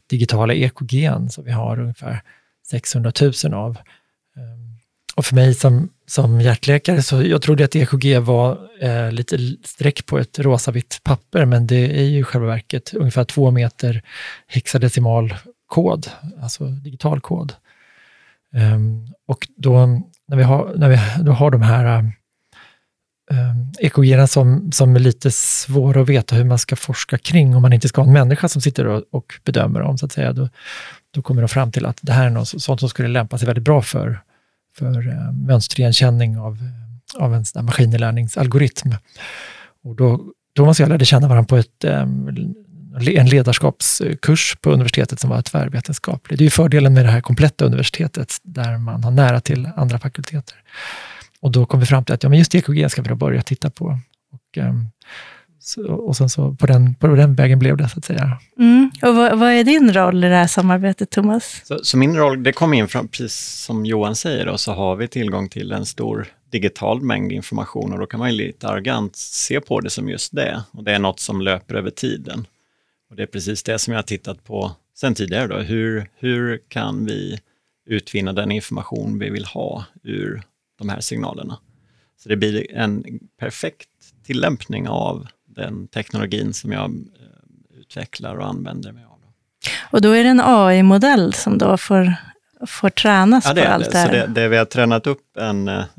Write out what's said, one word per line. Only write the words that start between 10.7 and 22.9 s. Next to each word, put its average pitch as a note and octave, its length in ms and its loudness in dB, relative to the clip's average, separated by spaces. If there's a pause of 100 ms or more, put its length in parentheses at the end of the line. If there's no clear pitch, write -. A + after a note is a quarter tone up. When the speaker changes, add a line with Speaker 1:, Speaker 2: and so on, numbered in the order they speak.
Speaker 1:
papper, D3 420 0
men A#2+ 220 2
det B2+ 320 0
är C#3 40 2
ju C#3+ 160 0
i C3 40 0
själva A#2+ 240 -2
verket A#2 460 -6
ungefär C3 300 -2
två C3 280 2
meter A#2+ 500 -2 (460)
hexadecimal A#2 880 0 (320)
kod, E3+ 400 0 (340)
alltså B2 240 -8
digital C#3 560 -6
kod. E3 320 -8 (1000)
Ehm, A2 540 0 (200)
och - 200 -6 (100)
då, B2 440 4 (260)
när C#3+ 100 -2
vi C3 60 4
har, C3+ 320 2
när D3 140 4
vi B2 340 4
då D3 80 4
har C#3 200 4
de A#2+ 100 2
här, A#2 240 4
ehm, A2+ 280 0 (1700)